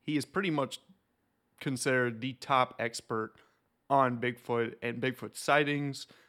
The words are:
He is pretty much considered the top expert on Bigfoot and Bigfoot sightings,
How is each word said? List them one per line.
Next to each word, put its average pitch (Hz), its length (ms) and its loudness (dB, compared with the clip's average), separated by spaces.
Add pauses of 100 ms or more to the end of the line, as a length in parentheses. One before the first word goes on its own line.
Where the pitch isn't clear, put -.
He 151 160 -2
is 131 80 0
pretty 190 240 -2
much 143 300 0 (800)
considered 127 600 0
the 131 120 -6
top 127 460 0
expert 113 540 -4 (560)
on 127 300 4
Bigfoot 120 640 -2
and 120 200 -4
Bigfoot 123 340 -4
sightings, 143 720 0 (200)